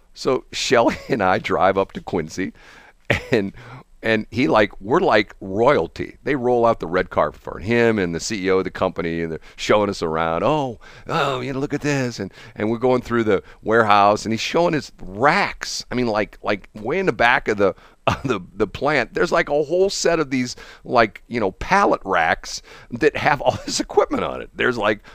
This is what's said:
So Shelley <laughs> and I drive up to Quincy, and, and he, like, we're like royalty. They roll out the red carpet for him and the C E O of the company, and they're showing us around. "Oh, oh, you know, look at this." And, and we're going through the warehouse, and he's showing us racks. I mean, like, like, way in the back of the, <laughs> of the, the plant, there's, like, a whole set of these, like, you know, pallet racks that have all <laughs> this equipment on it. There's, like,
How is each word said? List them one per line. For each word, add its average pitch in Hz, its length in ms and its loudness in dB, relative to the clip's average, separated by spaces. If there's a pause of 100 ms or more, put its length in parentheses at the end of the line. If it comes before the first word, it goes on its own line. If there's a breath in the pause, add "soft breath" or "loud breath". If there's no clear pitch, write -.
(140 soft breath)
So - 380 -2
Shelley 123 500 2
<laughs> - 60 -18
and 113 140 0
I 92 160 2
drive 90 400 2
up 98 140 -2
to 95 80 -10
Quincy, 87 520 -6 (800 loud breath)
and, 107 220 0 (500 loud breath)
and 110 280 0
he, 127 180 0
like, 110 320 2
we're 117 200 0
like 117 400 2
royalty. 101 840 0
They 131 120 -2
roll 120 300 2
out 113 140 2
the 92 60 -6
red 90 240 -2
carpet 78 300 -2
for - 180 -12
him 113 400 2
and 87 160 0
the 80 60 -4
C 92 260 -4
E 95 40 2
O 95 80 4
of 92 60 0
the 90 60 -6
company, 85 520 -2
and 82 100 -6
they're 78 80 -8 (160 loud breath)
showing 104 340 2
us 98 120 -6
around. 82 420 -2
"Oh, 135 340 -2 (300 loud breath)
oh, 139 320 -2
you 131 120 -6
know, 131 60 -6
look 143 160 -4
at 143 80 -6
this." 135 380 -2
And, 95 120 -8 (220 loud breath)
and 107 160 -2
we're 117 80 -2
going 127 240 2
through 117 220 0
the 98 180 2 (200 loud breath)
warehouse, 104 640 4
and 107 80 -2
he's 113 80 -4
showing 170 340 0
us 139 180 -6 (100)
racks. 123 880 0
I 113 60 -8
mean, 123 100 0
like, 107 360 -2
like, 104 320 -4
way 117 240 -6
in 196 80 -2
the 160 60 2
back 120 360 2
of 110 100 0
the, 98 160 2 (160 soft breath)
<laughs> - 180 -10
of 107 160 -2
the, 117 160 -2 (140)
the 104 120 0
plant, 131 480 -4
there's, 170 160 0
like, 170 180 0
a 147 140 0
whole 175 260 2
set 170 300 0
of 147 120 -4
these, 127 260 -2 (280 loud breath)
like, 117 440 2
you 117 100 -4
know, 98 140 0
pallet - 520 0
racks 87 560 0 (300 loud breath)
that 127 260 0
have 135 240 0
all 123 120 2
<laughs> - 120 -10
this - 140 -4
equipment - 460 0
on 127 180 -6
it. - 120 -14
There's, 120 220 0
like, 107 280 0 (100)